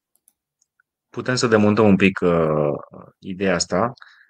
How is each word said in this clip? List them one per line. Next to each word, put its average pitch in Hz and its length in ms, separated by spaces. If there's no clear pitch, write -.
putem 127 260
să 123 120
demontăm 107 380
un 101 100
pic, 95 260
uh, 78 500
ideea 95 340
asta, 95 400